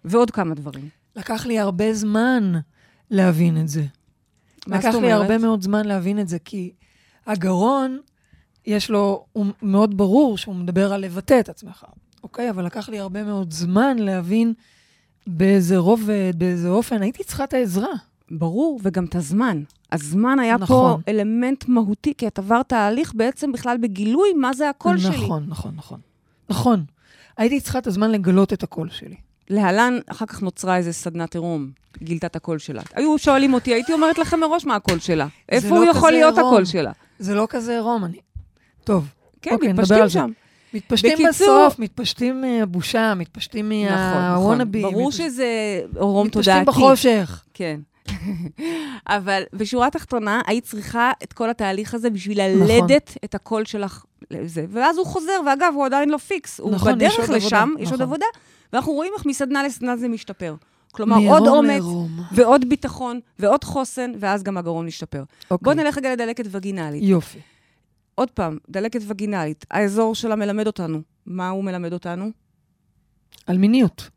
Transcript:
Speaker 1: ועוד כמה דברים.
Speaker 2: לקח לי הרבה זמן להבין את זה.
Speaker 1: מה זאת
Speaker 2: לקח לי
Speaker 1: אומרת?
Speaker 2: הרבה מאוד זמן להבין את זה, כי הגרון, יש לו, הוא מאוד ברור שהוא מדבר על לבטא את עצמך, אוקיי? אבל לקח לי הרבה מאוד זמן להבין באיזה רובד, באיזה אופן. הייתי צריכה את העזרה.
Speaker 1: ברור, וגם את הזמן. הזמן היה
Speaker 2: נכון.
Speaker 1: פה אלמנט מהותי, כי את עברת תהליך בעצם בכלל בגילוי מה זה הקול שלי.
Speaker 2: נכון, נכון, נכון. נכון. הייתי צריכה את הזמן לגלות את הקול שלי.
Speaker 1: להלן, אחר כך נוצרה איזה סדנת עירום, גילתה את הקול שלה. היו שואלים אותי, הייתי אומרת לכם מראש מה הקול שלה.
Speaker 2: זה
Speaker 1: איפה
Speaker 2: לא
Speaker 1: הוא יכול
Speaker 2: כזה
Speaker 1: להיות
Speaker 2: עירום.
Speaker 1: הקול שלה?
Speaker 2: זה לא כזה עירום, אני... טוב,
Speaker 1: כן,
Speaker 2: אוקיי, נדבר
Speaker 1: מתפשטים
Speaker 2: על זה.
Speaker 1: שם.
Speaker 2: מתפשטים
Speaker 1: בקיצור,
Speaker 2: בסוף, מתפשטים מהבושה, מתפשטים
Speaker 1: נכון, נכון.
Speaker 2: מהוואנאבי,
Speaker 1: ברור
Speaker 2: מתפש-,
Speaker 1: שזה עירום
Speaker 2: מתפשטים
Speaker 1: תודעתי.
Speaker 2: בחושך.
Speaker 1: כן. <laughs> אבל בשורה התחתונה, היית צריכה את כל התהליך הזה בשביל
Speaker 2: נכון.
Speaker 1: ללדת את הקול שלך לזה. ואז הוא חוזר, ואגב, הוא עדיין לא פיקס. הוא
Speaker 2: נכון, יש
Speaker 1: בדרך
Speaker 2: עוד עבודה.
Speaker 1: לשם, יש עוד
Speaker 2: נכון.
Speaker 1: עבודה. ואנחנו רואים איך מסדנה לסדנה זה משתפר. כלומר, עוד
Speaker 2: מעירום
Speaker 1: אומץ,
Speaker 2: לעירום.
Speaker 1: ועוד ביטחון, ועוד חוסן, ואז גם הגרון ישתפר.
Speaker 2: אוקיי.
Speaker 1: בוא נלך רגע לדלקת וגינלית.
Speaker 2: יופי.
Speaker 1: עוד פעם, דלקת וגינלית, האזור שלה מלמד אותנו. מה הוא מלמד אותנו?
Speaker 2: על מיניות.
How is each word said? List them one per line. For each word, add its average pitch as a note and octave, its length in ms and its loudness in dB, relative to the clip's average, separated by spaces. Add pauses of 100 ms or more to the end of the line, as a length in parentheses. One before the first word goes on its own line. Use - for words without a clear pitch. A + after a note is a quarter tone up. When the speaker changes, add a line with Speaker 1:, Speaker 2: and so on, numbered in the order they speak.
Speaker 1:
ועוד A#3 260 2
כמה E3+ 240 -4
דברים. C#3+ 340 -14 (260)
Speaker 2:
לקח A3 300 -8
לי A3+ 140 0
הרבה G3+ 340 0
זמן G#3+ 600 0 (580)
להבין E3+ 500 4
את D#3+ 60 -2
זה. D3 180 -2 (840)
Speaker 1:
מה G3 80 -4
זאת F#3+ 100 0
Speaker 2:
לקח A3+ 100 2
לי A#3 180 4
Speaker 1:
אומרת? G#3 80 4
Speaker 2:
הרבה G#3+ 160 2
מאוד A3+ 240 0
זמן G#3 240 -2
להבין G3+ 340 -2
את G3 80 -4
זה, E3+ 120 -6
כי F3+ 320 -12 (560)
הגרון, A3 720 0 (680)
יש G#3 240 -2
לו, G3+ 440 0
הוא G#3 120 -2 (160)
מאוד G3+ 360 2
ברור G#3 400 4
שהוא G3 180 -10
מדבר F#3 380 -2
על G3 80 -6
לבטא F#3+ 380 2
את G3 100 -2
עצמך, - 360 -20 (380)
אוקיי? A#3+ 260 -8
אבל F#3 160 -6
לקח G3+ 240 -10
לי G#3+ 100 -10
הרבה G3 240 -10
מאוד G3 300 -6
זמן G3 460 0
להבין G3+ 540 0 (760)
באיזה F#3+ 500 4
רובד, G3+ 600 2
באיזה F3 320 0
אופן. A3 320 0
הייתי A#3 220 -4
צריכה - 200 -6
את - 100 -6
העזרה. A#3 380 -2 (400)
Speaker 1:
ברור, G#3 520 -2
וגם F#3 220 -2
את E3+ 100 -10
הזמן. F3 480 -2 (280)
הזמן G3 480 0
היה A#3 180 2
Speaker 2:
נכון. B3+ 440 4
Speaker 1:
פה G3+ 100 -4
אלמנט A3+ 560 -2
מהותי, A3+ 500 0
כי A#3 100 -4
את G3+ 120 -6
עברת A3+ 300 0
תהליך A#3 460 0
בעצם C4+ 360 -2
בכלל A#3+ 260 -4
בגילוי A#3 560 0
מה C4+ 200 0
זה C#4+ 160 0
הקול - 280 0
שלי. F#3 120 2 (160)
Speaker 2:
נכון, D3+ 220 -4
נכון, - 280 -10
נכון. - 240 -18 (500)
נכון. F3+ 360 2 (520)
הייתי A#3 240 0
צריכה - 180 -6
את B3 80 -6
הזמן G#3+ 240 0
לגלות F#3+ 420 2
את F#3 100 -6
הקול E3 260 -10
שלי. - 260 -16 (340)
Speaker 1:
להלן, G#3+ 580 2
אחר - 180 -10
כך - 160 -14
נוצרה F#3 360 -2
איזה E3+ 160 -2
סדנת E3 420 -8
עירום, E3 340 -4 (340)
גילתה E3+ 240 -6
את - 80 -10
הקול D#3+ 240 -6
שלה. A#2+ 220 -10 (120)
היו D4+ 240 2
שואלים C4+ 360 4
אותי, B3 200 0
הייתי A#3+ 200 0
אומרת D#4+ 240 2
לכם E4 220 0
מראש D#4+ 260 0
מה B3+ 100 0
הקול F3+ 240 -2
שלה. D#3+ 260 -2
Speaker 2:
זה - 300 -6
Speaker 1:
איפה A#3 140 2
Speaker 2:
לא E4+ 80 4
Speaker 1:
הוא E4+ 80 8
יכול E4 240 6
Speaker 2:
כזה - 80 8
Speaker 1:
להיות D#4+ 200 6
Speaker 2:
עירום. B3+ 160 6
Speaker 1:
הקול G3 120 6
שלה? D#3+ 260 -4 (280)
Speaker 2:
זה G3+ 160 -4
לא A3 140 0
כזה A#3+ 240 -6
עירום, A3+ 320 -2
אני... E3+ 120 -10 (680)
טוב, E3+ 240 0 (340)
Speaker 1:
כן, D#4 120 -2
Speaker 2:
אוקיי, A#3 160 2
נדבר F#3 140 2
Speaker 1:
מתפשטים G#3+ 180 6
Speaker 2:
על G#3+ 60 6
זה. E3 60 -2
Speaker 1:
שם. A#3 180 0 (420)
Speaker 2:
מתפשטים A3+ 400 0
Speaker 1:
בקיצור, D#4+ 160 4 (380)
Speaker 2:
בסוף, C#4 120 0
מתפשטים B3 640 -4
מהבושה, A3 760 -2
מתפשטים G#3 560 -8
Speaker 1:
נכון, G#3+ 220 0
נכון. F#3 280 0
Speaker 2:
מהוואנאבי, G3+ 600 0
Speaker 1:
ברור G3+ 280 0
Speaker 2:
מתפש-, - 80 -6
Speaker 1:
שזה C4 320 -4 (460)
עירום G3+ 320 2
Speaker 2:
מתפשטים G3+ 260 2
Speaker 1:
תודעתי. F#3+ 120 4
Speaker 2:
בחושך. B3 760 4 (100)
Speaker 1:
כן. D#3 260 -8 (280)
<laughs> - 40 -6 (960)
אבל G3 360 -2 (100)
בשורה A#3+ 340 -2
התחתונה, A#3+ 600 -4
היית A#3 160 -2
צריכה A#3 480 -4 (120)
את - 100 -18
כל A3+ 160 -4
התהליך G#3+ 440 -4
הזה A#3 160 -2
בשביל G3 460 0
Speaker 2:
נכון. F#3+ 120 6
Speaker 1:
ללדת A#3+ 580 4
את G#3 100 -10
הקול A3 300 -4
שלך G3+ 400 -8 (260)
לזה. E3 380 -8
ואז C4 280 0
הוא F#4 80 -2
חוזר, F4 260 -6 (140)
ואגב, C#4+ 300 2
הוא C#4+ 100 0
עדיין C#4+ 240 0
לא D4+ 80 0
פיקס. - 420 -10
הוא G#3+ 120 -4
Speaker 2:
נכון, G3 180 2
יש B3+ 80 4
Speaker 1:
בדרך D#4+ 160 4
Speaker 2:
עוד A#4 100 0
עבודה. D#4 120 0 (100)
Speaker 1:
לשם, A3 240 2 (100)
יש - 120 -6
עוד - 20 -2
Speaker 2:
נכון. B3+ 80 -4
Speaker 1:
עבודה. C4 240 -4 (480)
ואנחנו C4+ 200 -2
רואים E4 240 -4
איך - 80 -12
מסדנה C#4 380 -2
לסדנה B3 340 -4
זה A#3+ 100 -6
משתפר. F#3+ 480 -8 (360)
כלומר, G#3+ 240 0
עוד G#3 80 8
Speaker 2:
מעירום G#3 240 8 (100)
Speaker 1:
אומץ, - 120 6
Speaker 2:
לעירום. F3 400 -2 (220)
Speaker 1:
ועוד B3 380 6
ביטחון, B3 500 -4 (200)
ועוד G#3+ 240 2
חוסן, B3+ 560 -6
ואז G3 240 -2
גם F#3+ 140 -6
הגרון E3+ 300 -6
ישתפר. D3+ 360 -10 (280)
Speaker 2:
אוקיי. F3 140 -2
Speaker 1:
בוא C#4 80 4
נלך D4 240 0
רגע C4 160 -4
לדלקת A#3 380 -6
וגינלית. F#3 520 -8
Speaker 2:
יופי. F#3 360 0 (760)
Speaker 1:
עוד B3 160 -2
פעם, D#3 260 -6 (120)
דלקת A3 380 -6
וגינלית, G3 640 -6
האזור G#3+ 440 0
שלה A3 200 -4
מלמד G#3 320 -2
אותנו. D#3+ 340 -6 (240)
מה F3+ 240 -8
הוא G3 140 -6
מלמד F3+ 300 -6
אותנו? F3+ 360 -8 (1200)
Speaker 2:
על F#3 100 0
מיניות. G#3 600 2